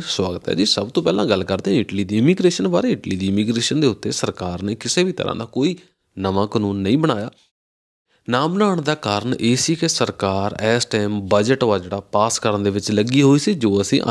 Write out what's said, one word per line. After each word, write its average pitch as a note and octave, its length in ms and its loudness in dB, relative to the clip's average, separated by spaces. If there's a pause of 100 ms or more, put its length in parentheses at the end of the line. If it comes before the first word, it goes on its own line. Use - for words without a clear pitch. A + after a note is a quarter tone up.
ਸਵਾਗਤ F2+ 420 -4
ਹੈ - 40 0
ਜੀ। - 120 2
ਸਭ - 240 0
ਤੋਂ E3 140 -2
ਪਹਿਲਾਂ G3 220 0
ਗੱਲ G2 180 2
ਕਰਦੇ G2 300 -2
ਹਾਂ B2+ 80 2
ਇਟਲੀ G2+ 220 -4
ਦੀ G#2 140 -2
ਇਮੀਗ੍ਰੇਸ਼ਨ F3+ 500 2
ਬਾਰੇ। F#3+ 240 0
ਇਟਲੀ F#2+ 240 -4
ਦੀ F#2+ 120 -2
ਇਮੀਗ੍ਰੇਸ਼ਨ A2+ 520 0
ਦੇ D3 80 2
ਉੱਤੇ G#2+ 240 -2
ਸਰਕਾਰ F2+ 500 -6
ਨੇ G#2 140 -4
ਕਿਸੇ F3+ 280 -2
ਵੀ F#3 80 0
ਤਰ੍ਹਾਂ - 240 -4
ਦਾ A2+ 100 -8
ਕੋਈ D3 320 -2 (420)
ਨਵਾਂ G2 280 0
ਕਾਨੂੰਨ G2+ 320 0
ਨਹੀਂ G2 180 2
ਬਣਾਇਆ। B2 340 -2 (1000)
ਨਾ B2+ 180 2
ਬਣਾਉਣ F#3+ 340 0
ਦਾ D3+ 140 0
ਕਾਰਨ G#2+ 440 -2
ਇਹ A#2+ 160 2
ਸੀ D#3+ 200 0
ਕਿ E3 120 -2
ਸਰਕਾਰ G2+ 720 -2 (180)
ਇਸ A#2+ 100 0
ਟਾਈਮ G#2 360 -2
ਬਜਟ G#2+ 420 2
ਵਾ G#2 140 2
ਜਿਹੜਾ F#2 220 -6
ਪਾਸ G#2+ 400 0
ਕਰਨ G#2 240 0
ਦੇ G2+ 60 2
ਵਿੱਚ G2+ 220 -2
ਲੱਗੀ A2 300 2
ਹੋਈ C#3 180 6
ਸੀ, G#3 140 0
ਜੋ G#2 280 2
ਅਸੀਂ C3+ 300 0